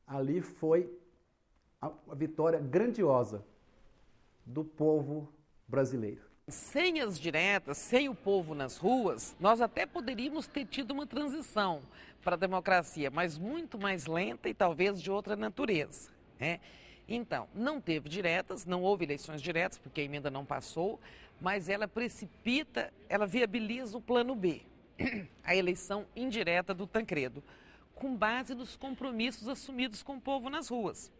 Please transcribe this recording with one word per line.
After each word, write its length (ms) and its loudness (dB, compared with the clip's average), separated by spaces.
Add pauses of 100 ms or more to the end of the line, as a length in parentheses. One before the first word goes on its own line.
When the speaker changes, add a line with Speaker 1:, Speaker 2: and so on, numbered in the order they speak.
Speaker 1:
Ali 340 0
foi 480 2 (920)
a, 120 -4 (180)
a 60 -10
vitória 440 2
grandiosa 840 4 (1000)
do 200 -4
povo 680 2 (360)
brasileiro. 540 2 (260)
Speaker 2:
Sem 540 0
as 180 -2
diretas, 580 2
sem 320 2
o 60 -6
povo 400 0
nas 220 -4
ruas, 640 2
nós 220 6
até 240 0
poderíamos 640 -4
ter 180 -4
tido 240 -4
uma 160 -4
transição 760 -2 (420)
para 120 2
a 40 2
democracia, 720 2
mas 260 0
muito 400 -6
mais 300 -2
lenta 420 -2
e 60 -2
talvez 440 4
de 120 -4
outra 240 -2
natureza, 720 -2 (300)
né? 200 -2 (480)
Então, 460 -4
não 260 -2
teve 300 -2
diretas, 560 -2
não 160 0
houve 240 2
eleições 340 -4
diretas, 380 0
porque 240 -6
a 20 0
emenda 280 -4
não 120 -6
passou, 560 -4 (400)
mas 300 0
ela 180 0
precipita, 1040 -2 (160)
ela 200 2
viabiliza 680 0
o 40 -10
plano 340 2
B, 280 0 (360)
<clears throat> 300 -2 (160)
a 100 4
eleição 500 0 (100)
indireta 580 0
do 120 -6
Tancredo, 560 -2 (540)
com 200 -4
base 380 0
nos 220 -10
compromissos 720 -4
assumidos 560 -6
com 140 -8
o 40 -14
povo 280 -2
nas 180 -6
ruas 420 -4 (100)